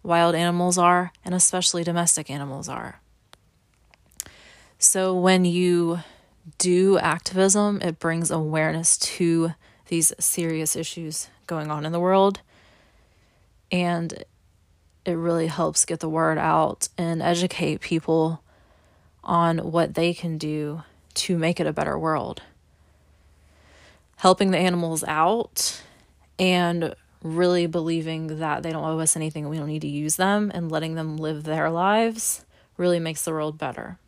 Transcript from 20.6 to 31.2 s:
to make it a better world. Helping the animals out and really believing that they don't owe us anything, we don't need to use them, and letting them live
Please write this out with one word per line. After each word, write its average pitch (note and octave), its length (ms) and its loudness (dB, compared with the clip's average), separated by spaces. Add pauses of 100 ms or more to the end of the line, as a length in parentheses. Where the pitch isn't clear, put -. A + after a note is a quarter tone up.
to - 240 -2
make E3 220 0
it D#3 80 0
a D#3 60 -2
better D3+ 240 -2
world. D#3+ 440 -2 (1800)
Helping F#3 280 6
the F3 60 2
animals E3+ 480 0
out F3+ 760 0 (580)
and F3 560 0 (280)
really F3 440 2
believing D#3+ 720 -4
that D#3 240 -4
they E3 80 -6
don't D#3 140 -6
owe D#3+ 120 -2
us D#3+ 200 0
anything, D#3 320 -6
we D#3+ 80 -6
don't D3+ 100 -6
need D3+ 140 -6
to D3+ 80 -8
use D3+ 260 -4
them, G3+ 380 0
and E3+ 180 -6
letting D#3+ 240 -4
them D#3+ 220 -6
live D#3 260 -6